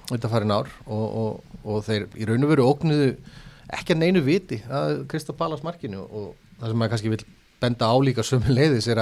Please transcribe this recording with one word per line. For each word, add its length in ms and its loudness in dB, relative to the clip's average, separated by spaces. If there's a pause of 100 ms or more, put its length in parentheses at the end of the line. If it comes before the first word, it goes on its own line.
undanfarin 440 0
ár 160 0 (160)
og, 220 -4
og, 540 -6
og 240 -4
þeir 280 -2
í 160 -6
raun 160 4
og 80 4
veru 140 6
ógnuðu 400 2 (640)
ekki 260 -2
að 60 0
neinu 200 4
viti 360 0 (100)
að 400 -2
Crystal 300 -8
Palace 260 -4
markinu 400 -10
og 300 -12 (240)
það 160 -6
sem 80 0
maður 100 0
kannski 220 -2
vill 120 -6 (360)
benda 260 0
á 100 4
líka 280 2
sömuleiðis 680 2
er 100 2